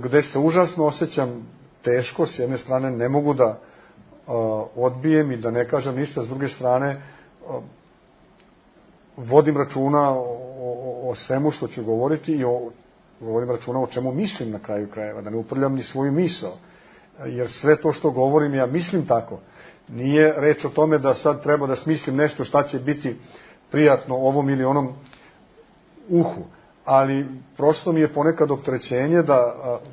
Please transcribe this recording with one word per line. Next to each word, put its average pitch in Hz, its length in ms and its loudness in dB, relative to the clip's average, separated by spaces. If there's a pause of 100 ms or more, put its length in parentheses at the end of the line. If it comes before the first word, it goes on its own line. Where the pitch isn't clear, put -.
gde 131 200 4
se 135 160 -4
užasno 165 460 2
osjećam 131 640 -2 (340)
teško, 123 440 0
s - 120 -6
jedne 127 200 -2
strane 131 320 -2
ne 120 180 -2
mogu 147 260 2
da, 127 100 4
e, 107 140 0 (1200)
odbijem 131 560 2
i 120 40 -6
da 113 140 -4
ne 120 180 0
kažem 135 280 -2
ništa, 143 260 -4
s 113 60 -8
druge 131 200 -4
strane, 127 420 0
e, 139 100 -8 (2250)
vodim 139 400 4
računa 139 540 0
o, 131 120 -2 (360)
o, 123 520 -8
o 117 40 -4
svemu 139 360 -2
što 139 160 -6
ću 113 180 -10
govoriti 139 480 -2
i 139 120 -2
o, 120 260 -2 (500)
vodim 117 300 -2
računa 123 300 -4
o 127 60 -2
čemu 123 260 -6
mislim 147 380 -4
na 104 80 -8
kraju 104 320 -6
krajeva, 107 300 -10
da 104 100 -12
ne 113 60 -6
uprljam 135 380 -2
ni 127 80 -4
svoju 135 300 -4
misao, 160 400 -2 (720)
jer 123 260 -6
sve 151 300 4
to 151 120 2
što - 180 -2
govorim 139 440 2
ja 131 120 2
mislim 143 400 -2
tako. 113 320 -2 (500)
Nije 143 480 4
reč 147 280 2
o 143 40 -2
tome 151 300 4
da 131 160 2
sad 143 280 0
treba 147 240 2
da 131 100 0
smislim 147 400 -2
nešto 147 280 0
šta 143 180 2
će 139 160 -4
biti 135 380 -4 (540)
prijatno 135 460 4
ovom 135 340 2
ili 131 140 0
onom 135 280 2 (1160)
uhu, 170 340 2 (420)
ali 135 420 2 (300)
prosto 156 360 2
mi 160 80 4
je 151 140 2
ponekad 160 360 2
opterećenje 135 720 0
da, 143 120 4
a, 123 440 0 (140)